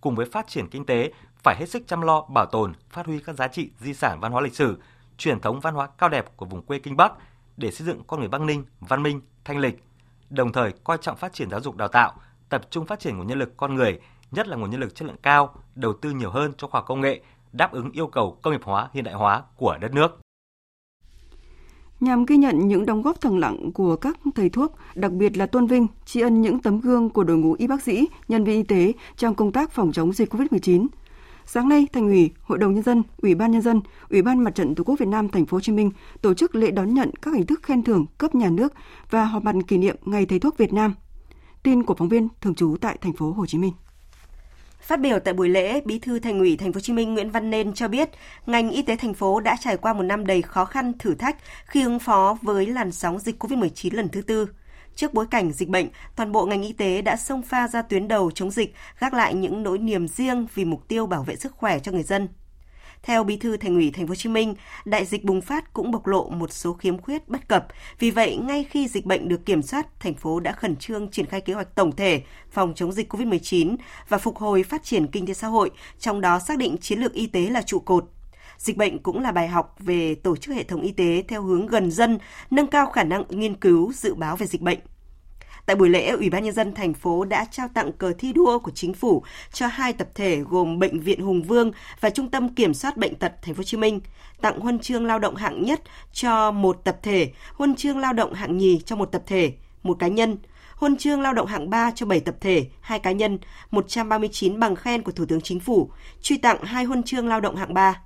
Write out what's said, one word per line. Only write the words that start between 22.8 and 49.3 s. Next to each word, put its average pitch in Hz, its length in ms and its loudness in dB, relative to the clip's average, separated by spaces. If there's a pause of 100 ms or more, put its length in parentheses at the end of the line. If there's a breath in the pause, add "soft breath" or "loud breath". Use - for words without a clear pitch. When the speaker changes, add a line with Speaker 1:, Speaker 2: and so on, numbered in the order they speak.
Speaker 2:
đóng 220 160 0
góp 311 180 -2
thầm 208 160 2
lặng 156 380 -2
của 175 220 2
các 294 220 -4 (160)
thầy 190 140 2
thuốc, 277 280 0 (180 loud breath)
đặc 190 180 -2
biệt 202 240 2
là 190 100 0
tôn 247 200 2
vinh, 240 200 4 (180)
tri - 160 -4
ân 226 220 4
những 254 200 2
tấm 214 180 2
gương 240 300 2
của 208 140 2
đội 165 120 4
ngũ 160 220 4
y 233 80 0
bác 269 160 -2
sĩ, 247 260 2 (200 loud breath)
nhân 226 160 4
viên 214 120 2
y 220 60 2
tế 190 300 4 (240 loud breath)
trong 233 180 0
công 208 180 2
tác 285 200 0
phòng 175 200 2
chống 170 200 2
dịch 202 180 0
covid 254 200 0
mười 196 100 2
chín, 180 260 4 (600 soft breath)
sáng 247 220 0
nay, 294 240 8
Thành 233 140 2
ủy, 180 240 8 (120)
Hội - 160 -2
đồng 196 160 4
Nhân 214 80 0
dân, 240 200 4 (200)
Ủy 190 120 6
ban 220 160 2
Nhân 226 120 4
dân, 226 180 4 (300 loud breath)
Ủy 190 120 6
ban 247 220 4
Mặt 214 100 0
trận 151 200 0
Tổ 175 100 -2
quốc 269 140 2
Việt 214 100 2
Nam 208 200 0
Thành 175 180 2
phố 175 100 0
Hồ 190 40 2
Chí 220 120 0
Minh 208 180 4 (320 loud breath)
tổ 190 120 6
chức 330 200 0
lễ 220 160 4
đón 190 240 0
nhận 262 160 2 (120)
các 311 120 -2
hình 190 120 2
thức 311 160 0
khen 247 200 2
thưởng 202 240 2 (120)
cấp 311 160 -2
nhà 233 160 4
nước 214 220 2 (380 loud breath)
và 220 140 2
họp 214 180 -2
mặt 208 120 0 (140)
kỷ 190 100 4
niệm 185 260 2
Ngày 202 220 0
Thầy 185 120 0
thuốc 277 200 0
Việt 214 140 2
Nam. 208 220 2 (680 soft breath)
Tin 254 200 4
của 202 120 0
phóng 170 140 0
viên 226 200 2 (120)
thường 190 140 0
trú 160 260 0
tại 214 200 -4
Thành 175 120 -4
phố 156 200 -4
Hồ 196 140 -4
Chí 156 120 -4
Minh. 185 140 0 (1080 soft breath)
Speaker 3:
Phát 311 200 -2
biểu 254 180 4
tại 190 160 -2
buổi 185 140 2
lễ, 190 360 2
Bí 220 140 -4
thư 240 200 -4
Thành 226 200 -2
ủy 180 180 4
Thành 185 160 -4
phố 185 40 -4
Hồ 196 40 -6
Chí 240 120 -4
Minh 226 220 0
Nguyễn 214 160 -2
Văn 220 200 -2
Nên 220 220 0
cho 226 160 -4
biết, 269 220 0 (360 loud breath)
ngành 233 240 2
y 277 120 -2
tế 226 140 -2
thành 226 180 -4
phố 196 260 2